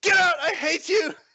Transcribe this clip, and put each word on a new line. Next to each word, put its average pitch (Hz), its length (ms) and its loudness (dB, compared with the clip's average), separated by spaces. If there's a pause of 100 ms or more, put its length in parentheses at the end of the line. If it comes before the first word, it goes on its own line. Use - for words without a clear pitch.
Get 392 160 2
out! 370 240 4
I 311 120 -2
hate 320 360 -4
you! 349 260 0 (200)